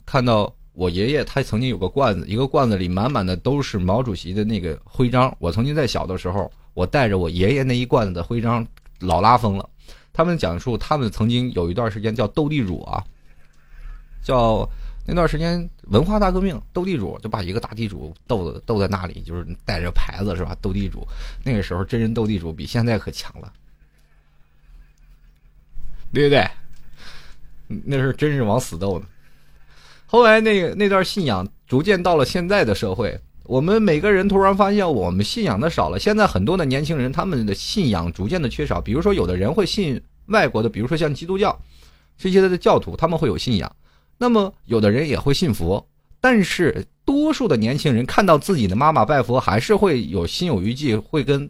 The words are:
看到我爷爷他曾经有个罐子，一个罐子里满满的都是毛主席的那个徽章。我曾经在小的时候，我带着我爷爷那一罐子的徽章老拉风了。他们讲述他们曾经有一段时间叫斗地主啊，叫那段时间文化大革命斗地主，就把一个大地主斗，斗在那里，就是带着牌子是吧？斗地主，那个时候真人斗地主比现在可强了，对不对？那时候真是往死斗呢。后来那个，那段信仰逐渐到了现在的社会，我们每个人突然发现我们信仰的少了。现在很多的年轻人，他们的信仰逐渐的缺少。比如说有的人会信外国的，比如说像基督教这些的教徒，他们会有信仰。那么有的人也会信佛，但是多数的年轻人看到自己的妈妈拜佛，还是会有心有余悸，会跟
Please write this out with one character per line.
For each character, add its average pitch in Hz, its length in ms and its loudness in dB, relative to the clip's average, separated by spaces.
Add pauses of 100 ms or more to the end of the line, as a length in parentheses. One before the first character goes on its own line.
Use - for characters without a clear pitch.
看 131 180 0
到 110 260 2 (220)
我 90 160 -2
爷 95 220 -2
爷 143 140 0
他 - 180 -4
曾 110 180 -2
经 131 80 -2
有 117 80 -4
个 92 120 -4
罐 113 300 0
子， 85 100 -6
一 101 80 -2
个 131 100 0
罐 131 240 2
子 101 60 2
里 90 120 -2
满 98 220 0
满 113 160 -2
的 90 100 -2
都 139 240 -2
是 123 180 -4
毛 92 240 2
主 117 120 -4
席 90 180 -8
的 104 120 -2
那 107 160 -2
个 85 240 -6
徽 123 260 0
章。 127 280 2
我 85 120 -2
曾 110 140 0
经 147 100 -2
在 151 120 0
小 80 200 -4
的 92 100 -4
时 107 140 -6
候， 101 200 -2 (220)
我 90 140 -2
带 131 220 2
着 98 100 2
我 87 100 0
爷 92 280 2
爷 135 80 0
那 127 120 0
一 123 80 0
罐 123 220 2
子 92 60 -4
的 85 100 -6
徽 117 180 -4
章 117 260 0 (340)
老 87 200 0
拉 113 160 8
风 107 220 0
了。 - 100 -10 (440)
他 165 120 2
们 170 140 0
讲 87 200 -2
述 113 200 -4
他 - 180 -2
们 123 140 0
曾 107 180 0
经 123 240 0
有 110 160 0
一 - 60 -2
段 113 160 -2
时 107 100 -8
间 107 140 -2
叫 113 140 0
斗 151 200 -2
地 147 160 0
主 87 200 -4
啊， 50 200 -6 (1160)
叫 113 440 2 (380)
那 - 80 -4
段 170 160 2
时 156 80 -2
间 170 320 -4 (200)
文 113 160 4
化 208 120 0
大 202 140 2
革 185 100 0
命 180 200 -2 (120)
斗 180 120 -4
地 185 120 -2
主， 98 240 -6
就 - 80 -10
把 110 140 -4
一 87 100 -6
个 98 60 -2
大 - 120 -10
地 110 180 -6
主 80 260 -12 (140)
斗， 90 240 -2 (120)
斗 110 140 -2
在 98 80 2
那 92 200 -2
里， 85 160 -10
就 85 120 -10
是 87 100 -8 (200)
带 85 160 -4
着 87 100 -4
牌 - 320 0
子 101 140 -2
是 90 80 -4
吧？ 85 160 -8
斗 95 120 -4
地 98 160 -2
主， - 160 -10 (380)
那 135 100 -2
个 107 80 0
时 92 140 -6
候 92 100 -2
真 117 160 -2
人 113 140 0
斗 113 100 -2
地 107 140 -2
主 82 140 -8
比 76 120 -12
现 117 220 -2
在 117 100 0
可 95 140 -6
强 - 300 -10
了， 95 120 -18 (2500)
对 143 160 4
不 - 20 4
对？ 101 160 6 (1400)
那 139 120 -2
时 131 100 2
候 131 60 0
真 151 200 0
是 135 120 0
往 107 160 2
死 - 180 -8
斗 95 220 -2
呢。 - 60 -14 (960)
后 240 180 6
来 220 180 8
那 214 200 2
个， 165 140 -2
那 202 140 0
段 190 160 2
信 185 200 -4
仰 98 240 -2 (180)
逐 131 160 2
渐 190 180 2
到 175 160 4
了 147 80 4
现 175 220 -2
在 190 180 2
的 107 100 2
社 95 200 -4
会， 101 240 -4 (260)
我 - 160 0
们 202 220 4
每 165 160 4
个 202 140 2
人 190 160 4
突 196 100 4
然 196 180 4
发 202 160 4
现 202 160 2
我 98 220 2
们 95 140 2
信 - 180 -4
仰 123 160 0
的 143 100 2
少 107 200 0
了。 87 100 -4
现 208 180 0
在 214 120 4
很 92 160 0
多 165 120 2
的 175 100 0
年 135 180 0
轻 156 120 -2
人， 127 140 -2
他 156 140 -2
们 147 200 -2
的 101 100 0
信 - 340 -2
仰 85 240 0
逐 92 160 -4
渐 180 120 -2
的 135 80 -2
缺 151 160 -4
少。 90 160 -2
比 101 120 -4
如 147 100 0
说 202 100 2
有 139 140 0
的 90 100 0
人 98 160 0
会 196 140 0
信 156 340 -2 (260)
外 196 200 2
国 110 160 0
的， 160 60 2
比 107 100 -8
如 113 80 -2
说 147 80 -2
像 156 180 0
基 151 140 -10
督 190 120 -4
教 196 200 0 (600)
这 190 120 -2
些 190 160 6
的 180 120 2
教 165 200 4
徒， - 160 -8
他 160 140 0
们 165 100 0
会 156 80 0
有 92 100 0
信 120 200 -2
仰。 - 180 -4 (440)
那 247 100 2
么 208 240 2 (140)
有 113 120 2
的 107 120 6
人 143 180 2
也 113 100 0
会 139 140 0
信 147 200 2
佛， 92 320 -2 (360)
但 233 240 4
是 165 420 0 (180)
多 294 280 2
数 247 160 0
的 143 80 4
年 113 200 2
轻 147 160 0
人 127 120 2
看 208 200 2
到 170 120 6
自 190 180 0
己 113 140 2
的 92 80 0
妈 147 160 4
妈 127 120 4
拜 135 180 2
佛， 120 180 0
还 196 180 2
是 220 160 2
会 170 320 2
有 85 200 -2
心 - 200 -4
有 131 140 0
余 110 140 -2
悸， 135 200 0
会 123 300 -2
跟 139 260 0